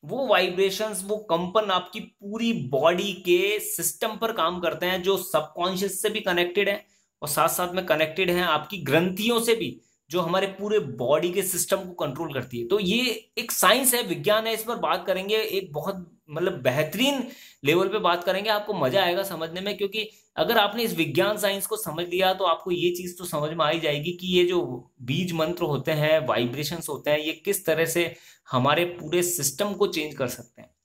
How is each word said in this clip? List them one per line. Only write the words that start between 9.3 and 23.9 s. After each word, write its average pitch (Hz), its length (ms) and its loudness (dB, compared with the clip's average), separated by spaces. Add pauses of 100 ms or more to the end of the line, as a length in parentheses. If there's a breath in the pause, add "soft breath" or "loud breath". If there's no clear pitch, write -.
से 233 140 4
भी, 151 260 -6 (300 soft breath)
जो 170 100 0
हमारे 185 260 0
पूरे 208 320 0
body 143 520 2
के 185 120 -2
सिस्टम 180 340 0
को 185 160 -6
कंट्रोल 151 400 -4
करती 120 280 -6
है। 117 60 -6
तो 196 140 2
ये 220 580 0
एक 233 140 -6
science 247 420 4
है, 240 80 2
विज्ञान 202 440 0
है, 226 80 0
इस 220 80 -6
पर 233 140 -4
बात 165 300 -2
करेंगे 190 300 0
एक 190 360 -2
बहुत, 180 480 -8 (100)
मतलब, 170 220 0 (100)
बेहतरीन 190 680 0 (360 loud breath)
level 175 240 4
पे 208 100 -2
बात 175 260 2
करेंगे। 196 260 0
आपको 208 240 0
मजा 160 280 2
आएगा 180 200 0
समझने 170 380 -6
में, 196 160 -4
क्योंकि 208 340 -4 (260 loud breath)
अगर 233 220 2
आपने 208 240 2
इस 196 120 -2
विज्ञान 165 420 2
साइंस 196 300 -2
को 214 100 -4
समझ 175 320 -6
लिया 185 260 2
तो 190 100 -2
आपको 170 260 0
ये 175 200 2
चीज 180 280 -8
तो 180 60 -10
समझ 151 260 -2
में 165 140 0
आ 147 60 4
ही 165 100 0
जाएगी 151 320 -2